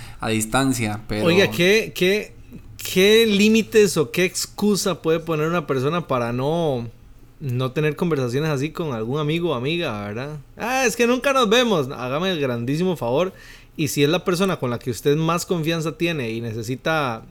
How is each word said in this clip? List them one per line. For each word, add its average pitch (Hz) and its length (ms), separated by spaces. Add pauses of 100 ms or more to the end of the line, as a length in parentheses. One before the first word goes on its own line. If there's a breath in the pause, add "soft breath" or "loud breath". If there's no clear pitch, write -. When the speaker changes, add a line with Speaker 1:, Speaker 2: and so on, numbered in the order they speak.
(200 loud breath)
Speaker 1:
a 113 80
distancia, 113 800
pero 107 180
Speaker 2:
Oiga, 180 240
¿qué, 180 460
qué, 190 360 (440)
qué 214 500
límites 214 720
o 143 160
qué 180 120
excusa 190 760
puede 165 160
poner 160 300
una 170 180
persona 147 400
para 120 260
no, 135 560 (520)
no 131 300
tener 151 240
conversaciones 147 560
así 143 200
con 156 220
algún 117 280
amigo 165 300
o 139 40
amiga, 127 520
verdad? 135 320 (180)
"Ah, 262 280
es 226 120
que 240 100
nunca 254 260
nos 254 160
vemos". 208 400
Hágame 139 440
el 156 80
grandísimo 139 560
favor. 143 360 (440 loud breath)
Y 156 120
si 147 140
es 147 80
la 175 140
persona 185 340
con 127 120
la 117 100
que 127 100
usted 143 260
más 160 300
confianza 165 500
tiene 151 360
y 113 80
necesita 120 920